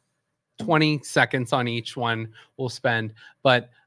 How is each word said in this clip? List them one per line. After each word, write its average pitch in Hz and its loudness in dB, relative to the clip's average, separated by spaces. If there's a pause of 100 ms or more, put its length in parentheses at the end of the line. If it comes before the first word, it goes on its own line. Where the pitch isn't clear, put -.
(600)
twenty 156 2
seconds 127 0
on 123 0
each 117 -6
one 113 -4 (260)
we'll 131 -6
spend. 113 -2 (300)
But, 123 4 (180)